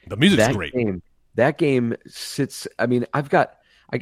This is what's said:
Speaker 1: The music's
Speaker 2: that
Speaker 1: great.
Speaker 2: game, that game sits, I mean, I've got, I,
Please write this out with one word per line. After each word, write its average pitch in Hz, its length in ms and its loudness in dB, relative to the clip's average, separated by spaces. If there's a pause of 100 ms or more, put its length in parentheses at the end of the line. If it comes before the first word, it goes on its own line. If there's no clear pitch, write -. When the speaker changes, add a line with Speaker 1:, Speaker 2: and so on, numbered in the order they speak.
Speaker 1:
The - 120 -10
music's 143 280 6
Speaker 2:
that 131 80 0
Speaker 1:
great. 85 200 -6
Speaker 2:
game, 104 260 -2 (340)
that 143 240 2
game 127 380 0 (100)
sits, - 600 -8 (120)
I 117 80 0
mean, 123 260 0
I've 143 160 -4
got, - 260 0 (380)
I, 131 100 -4